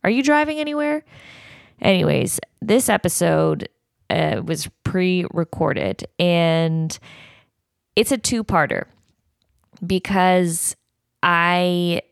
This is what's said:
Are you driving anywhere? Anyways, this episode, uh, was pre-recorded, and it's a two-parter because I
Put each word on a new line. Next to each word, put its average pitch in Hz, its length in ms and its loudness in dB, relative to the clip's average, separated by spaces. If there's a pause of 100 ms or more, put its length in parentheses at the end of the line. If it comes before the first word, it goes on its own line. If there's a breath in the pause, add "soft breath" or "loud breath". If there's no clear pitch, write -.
Are 190 60 2
you 247 120 2
driving 302 380 2
anywhere? 294 440 -4 (760 loud breath)
Anyways, 160 580 2 (240)
this 226 260 2
episode, 160 800 0 (400)
uh, 151 360 0
was 160 240 -6 (160)
pre-recorded, 175 1200 -2 (120)
and 165 800 0 (1000 loud breath)
it's 220 160 2
a 254 60 0
two-parter 208 680 -2 (1000)
because 185 920 2 (480)
I 175 880 2